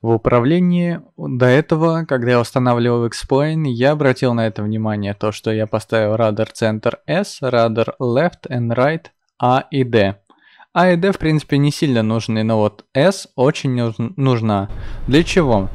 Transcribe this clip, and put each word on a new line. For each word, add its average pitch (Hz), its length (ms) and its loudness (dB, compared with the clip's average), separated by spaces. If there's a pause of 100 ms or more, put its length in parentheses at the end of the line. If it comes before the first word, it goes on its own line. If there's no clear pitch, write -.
В 113 100 -2
управлении 170 880 2 (160)
до 131 300 -2
этого, 160 640 2
когда 123 240 0
я 120 80 4
устанавливал 120 680 0
X-Plane, 147 640 -2
я 127 240 2
обратил 131 420 0
на 113 140 0
это 107 160 -6
внимание, 104 500 -4
то, 107 160 -4
что 110 220 -6
я 107 160 -2
поставил 110 480 -2
радар 110 360 0
центр 110 540 -2
S, 180 340 -4
радар 117 600 0
left 131 480 -2
and 117 260 -2
right 147 320 -2 (320)
А 123 320 2
и 135 140 0
Д. 107 320 2 (560)
А 180 180 4
и 175 60 4
Д, 190 160 0
в - 60 -6
принципе, 156 400 0
не 147 120 2
сильно 131 320 0
нужны, 110 400 -2
но 110 160 2
вот 104 260 -2 (100)
S 180 420 0
очень 131 400 0
нуж-, 117 400 -4
нужна. 113 540 0 (360)
Для 139 160 4
чего? 120 520 2